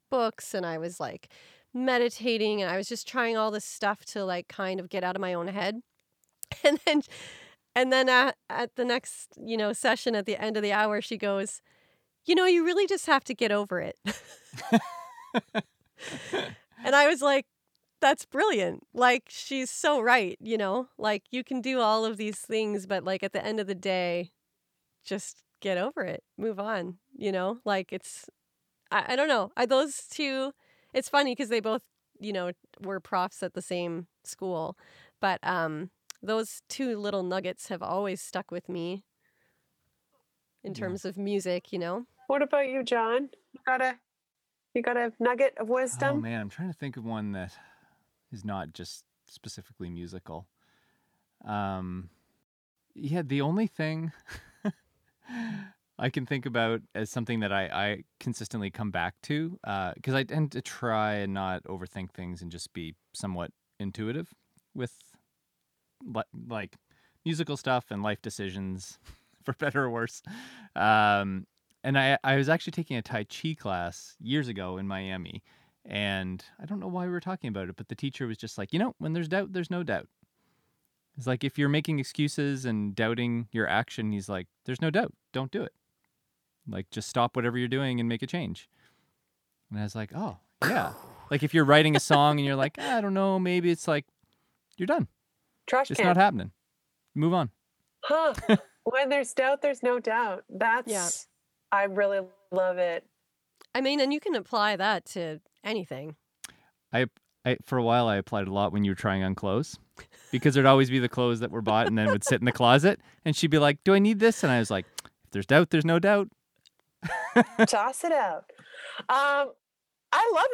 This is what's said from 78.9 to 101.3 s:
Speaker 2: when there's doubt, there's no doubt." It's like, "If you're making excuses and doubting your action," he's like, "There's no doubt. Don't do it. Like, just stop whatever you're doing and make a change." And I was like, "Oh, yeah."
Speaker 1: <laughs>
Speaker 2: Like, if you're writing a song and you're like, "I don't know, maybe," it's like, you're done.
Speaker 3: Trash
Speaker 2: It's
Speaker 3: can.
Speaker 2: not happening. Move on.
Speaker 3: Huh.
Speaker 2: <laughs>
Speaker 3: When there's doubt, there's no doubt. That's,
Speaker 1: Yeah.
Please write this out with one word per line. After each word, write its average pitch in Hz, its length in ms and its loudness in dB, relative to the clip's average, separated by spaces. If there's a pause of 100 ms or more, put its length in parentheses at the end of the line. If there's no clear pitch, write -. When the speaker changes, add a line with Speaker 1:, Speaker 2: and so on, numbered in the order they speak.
Speaker 2:
when 160 140 -4
there's 170 160 -4
doubt, 190 240 -2
there's 180 180 -6
no 175 120 -4
doubt." 110 240 -4 (1080)
It's 123 100 -8
like, 127 160 -2
"If 135 140 -4
you're 143 120 2
making 151 300 0
excuses 143 680 -2
and 104 300 -2
doubting 117 560 0
your 110 160 0
action," 107 440 0
he's 101 180 -4
like, 92 180 -6 (180)
"There's 127 160 -6
no 160 80 0
doubt. 196 240 0 (200)
Don't 131 180 -4
do - 120 -4
it. - 100 -10 (920)
Like, 95 240 -8
just - 180 -8
stop 120 260 2
whatever 120 220 0
you're 123 120 0
doing 131 300 0
and 117 100 0
make 117 140 -2
a 127 40 -8
change." 113 420 -6 (1040)
And 104 80 -6
I 104 40 -2
was 104 120 -6
like, 107 200 -8
"Oh, 151 240 -8 (240)
yeah." 123 340 0
Speaker 1:
<laughs> - 60 -20 (280)
Speaker 2:
Like, 143 100 0
if 151 140 0
you're 156 100 6
writing 151 300 8
a 147 40 6
song 147 400 6
and 139 60 0
you're 139 100 0
like, 135 240 -2
"I 233 220 0
don't 196 140 0
know, 190 240 2
maybe," 180 320 2
it's - 160 -2
like, 147 180 0 (720)
you're 185 100 -4
done. 320 200 2 (600)
Speaker 3:
Trash 262 220 2
Speaker 2:
It's 143 100 -4
Speaker 3:
can. 202 60 6
Speaker 2:
not 180 120 6
happening. 139 340 4 (640)
Move 160 180 2
on. 151 180 0 (520)
Speaker 3:
Huh. 302 300 2 (160)
Speaker 2:
<laughs> 208 80 8 (260)
Speaker 3:
When 262 260 0
there's 277 240 0
doubt, 269 300 2
there's 285 180 0
no 247 180 2
doubt. 226 500 -2
That's, 226 420 0
Speaker 1:
Yeah. 180 180 0 (640)